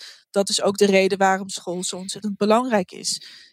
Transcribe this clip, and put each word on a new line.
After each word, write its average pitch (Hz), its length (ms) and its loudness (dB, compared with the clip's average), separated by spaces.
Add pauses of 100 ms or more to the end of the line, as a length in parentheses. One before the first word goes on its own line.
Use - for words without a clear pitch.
(320)
Dat 101 180 0
is - 120 -2
ook 196 160 0
de 202 80 4
reden 190 320 4
waarom 190 320 2
school 180 340 -8
zo - 140 -8
ontzettend 202 400 -8
belangrijk 214 540 2
is. - 300 -8 (320)